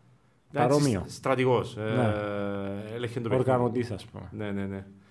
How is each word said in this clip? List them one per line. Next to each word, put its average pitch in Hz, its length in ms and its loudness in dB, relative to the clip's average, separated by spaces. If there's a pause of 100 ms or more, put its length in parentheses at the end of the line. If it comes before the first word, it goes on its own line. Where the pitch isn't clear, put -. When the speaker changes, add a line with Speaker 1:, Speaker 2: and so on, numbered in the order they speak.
(520)
Speaker 1:
Εντάξει, 131 260 4
Speaker 2:
παρόμοιο. 127 300 4
Speaker 1:
στρατηγός, 127 680 2
ε, 107 40 -6
Speaker 2:
Ναι. 110 320 2 (840)
Speaker 1:
έλεγχε 120 240 -6
το 117 100 -4
παιχνίδι. 127 200 2
Speaker 2:
Οργανωτής, 123 420 2
ας 98 140 -8
πούμε. 95 260 -14
Speaker 1:
Ναι, 107 200 -6
ναι, 98 140 -2
ναι. 98 200 -8 (260)